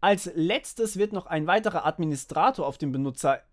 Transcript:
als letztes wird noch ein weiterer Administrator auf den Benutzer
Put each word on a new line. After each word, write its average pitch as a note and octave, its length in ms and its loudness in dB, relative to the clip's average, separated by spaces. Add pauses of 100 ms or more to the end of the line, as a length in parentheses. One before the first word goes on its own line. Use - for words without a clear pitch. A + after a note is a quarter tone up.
als F#3+ 320 2
letztes G#3 640 -2
wird G#3 160 0
noch G3 140 -6
ein D#3 180 -2
weiterer G3 400 2
Administrator D#3 800 0
auf C#3 140 -6
den C#3+ 120 -2
Benutzer C3+ 500 0 (120)